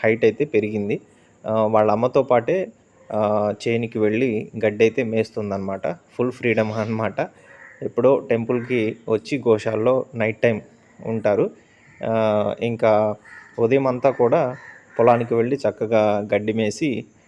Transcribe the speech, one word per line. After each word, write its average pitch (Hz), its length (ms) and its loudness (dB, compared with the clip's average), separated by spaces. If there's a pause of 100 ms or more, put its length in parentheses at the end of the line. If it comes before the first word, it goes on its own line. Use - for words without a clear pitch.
హైట్ 113 200 2
అయితే 113 220 2
పెరిగింది. 107 560 -2 (460)
ఆ, 110 180 0
వాళ్ళ 107 260 4
అమ్మతో 123 320 2
పాటే, 131 440 0 (460)
ఆ, 104 400 0 (140)
చేనికి 117 320 -2
వెళ్ళి 110 520 -2 (140)
గడ్డి 107 180 2
అయితే 113 200 2
మేస్తుందన్నమాట. 101 880 -4
ఫుల్ 120 400 -6
ఫ్రీడమ్ 110 400 -2
అన్నమాట. 110 480 -4 (600)
ఎప్పుడో 127 380 2 (100)
టెంపుల్‌కి 117 680 -2 (120)
వచ్చి 110 280 -2
గోశాలలో 113 680 0 (100)
నైట్ 110 260 -2
టైమ్ 113 200 2 (440)
ఉంటారు. 113 460 0 (540)
ఆ, 107 560 0
ఇంకా 110 540 2 (440)
ఉదయం 131 280 2
అంతా 127 220 0
కూడా 127 480 0 (420)
పొలానికి 120 360 4
వెళ్ళి 120 200 0
చక్కగా 107 800 0
గడ్డి 107 180 0
మేసి 110 520 -2 (220)